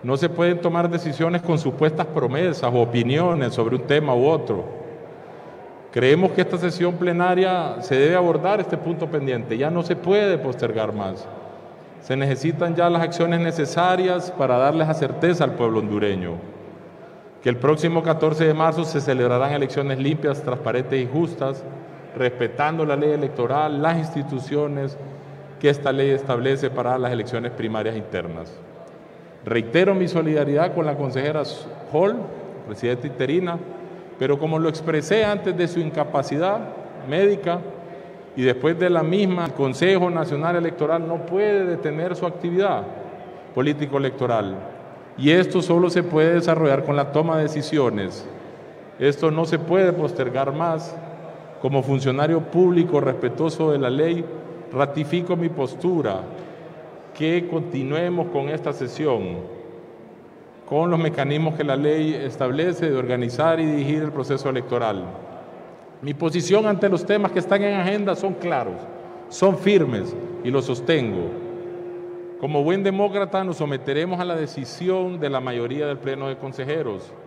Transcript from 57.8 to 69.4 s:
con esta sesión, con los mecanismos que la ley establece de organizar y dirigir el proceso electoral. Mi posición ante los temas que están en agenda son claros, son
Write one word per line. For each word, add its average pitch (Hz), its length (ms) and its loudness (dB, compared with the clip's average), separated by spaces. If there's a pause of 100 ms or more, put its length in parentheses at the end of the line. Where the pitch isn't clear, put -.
con 139 180 -2
esta 147 240 -4
sesión, 120 680 -2 (1300)
con 160 240 0
los 170 80 2
mecanismos 156 580 0
que 156 100 -2
la 139 100 2
ley 151 380 2
establece 139 760 -2
de 139 60 2
organizar 123 640 0
y 160 60 2
dirigir 151 380 0
el 151 100 -4
proceso 135 360 -2
electoral. 120 540 -2 (1000)
Mi 143 120 -6
posición 170 520 2
ante 208 220 4
los 180 180 2
temas 202 280 2
que 190 60 4
están 196 220 2
en 202 160 2
agenda 196 380 0
son 190 200 -2
claros, 123 420 -2 (500)
son 190 300 2